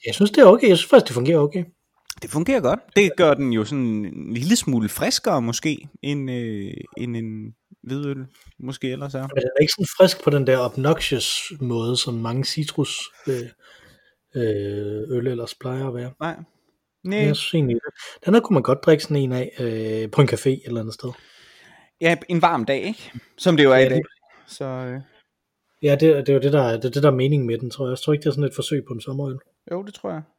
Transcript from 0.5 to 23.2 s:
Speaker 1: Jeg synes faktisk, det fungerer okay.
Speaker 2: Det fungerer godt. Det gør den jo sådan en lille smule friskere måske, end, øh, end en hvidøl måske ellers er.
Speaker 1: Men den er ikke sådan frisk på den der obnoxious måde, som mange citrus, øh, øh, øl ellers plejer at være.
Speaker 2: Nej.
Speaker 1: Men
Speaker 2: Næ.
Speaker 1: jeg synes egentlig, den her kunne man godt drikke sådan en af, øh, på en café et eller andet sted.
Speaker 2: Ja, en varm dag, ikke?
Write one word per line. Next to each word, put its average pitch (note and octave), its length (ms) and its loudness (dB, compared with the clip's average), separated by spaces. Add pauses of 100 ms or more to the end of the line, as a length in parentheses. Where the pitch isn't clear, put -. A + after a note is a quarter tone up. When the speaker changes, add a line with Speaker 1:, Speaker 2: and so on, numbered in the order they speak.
Speaker 1:
Jeg F3 100 8
synes - 120 -2
faktisk, D#3 160 8
det A#2+ 80 -8
fungerer C#3 240 2
okay. D3 260 0 (580)
Speaker 2:
Det - 80 -14
fungerer F3+ 300 0
godt. D#3 200 0 (160)
Det G3+ 200 4
gør D#3 180 6
den C3 180 -2
jo A2 120 0
sådan C3 200 -4
en G#2 500 -6
lille D3+ 220 0
smule A#2 320 -2
friskere F3 540 -2
måske, C3+ 460 -4 (140)
end, C#3 280 -4
øh, A2 400 -8 (260)
end A#2+ 200 -8
en A2 380 -10 (280)
hvidøl C3+ 440 -8 (320)
måske C3 340 -8
ellers C#3 220 -10
er. C3 60 -6
Speaker 1:
Men C3+ 100 -10
den C3 260 -4
er - 40 4
ikke D#3 120 4
sådan F3+ 140 -4 (120)
frisk - 260 4
på D3+ 60 4
den C#3+ 160 2
der C3 120 4
obnoxious C#3 1000 -2
måde, A#2+ 360 -2
som A#2+ 180 -4
mange A#2 300 -4
citrus, - 540 -4 (280)
øh, C3+ 80 -2 (1000)
øh, G#2 760 -4
øl B2 160 -2
ellers A#2 280 -6
plejer C3 340 -8
at B2 60 -8
være. B2 260 -10
Speaker 2:
Nej. E3 160 -8 (680)
Speaker 1:
Men F3+ 60 -8
Speaker 2:
Næ. G3 60 -2 (100)
Speaker 1:
jeg D3+ 100 0
synes - 180 -8
egentlig, C3 220 0 (480)
den F3+ 100 4
her A#3 60 8
kunne G#3+ 140 0
man C3+ 80 4
godt C3+ 220 0
drikke D#3 180 4
sådan D3 140 -4
en C3+ 160 0
af, B2+ 180 -4 (100)
øh, A2 500 -4
på - 100 0
en C3 80 6
café - 200 -2
et C3+ 160 -2
eller A#2 160 -6
andet A2 140 -10
sted. - 160 -12 (880)
Speaker 2:
Ja, E3 160 2 (120)
en E3+ 140 0
varm E3 220 2
dag, C3+ 180 -2
ikke? - 300 -10 (260)